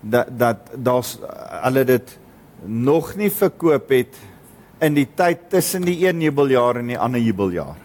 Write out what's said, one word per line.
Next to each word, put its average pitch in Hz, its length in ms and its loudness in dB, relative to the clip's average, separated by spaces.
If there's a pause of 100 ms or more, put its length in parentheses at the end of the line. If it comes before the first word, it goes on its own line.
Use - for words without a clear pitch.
dat, 113 280 0
dat 117 460 -2
daar's, 123 400 -2 (480)
hulle 131 220 2
dit 123 300 0 (460)
nog 127 540 -2
nie 202 160 0
verkoop 165 580 0
het 123 280 0 (640)
in 151 140 2
die 139 180 2
tyd 175 340 0
tussen 180 380 0
die 175 160 -2
een 175 180 0
jubeljaar 131 600 2
en 120 120 -6
die - 60 -6
ander 120 220 0
jubeljaar. 92 640 -2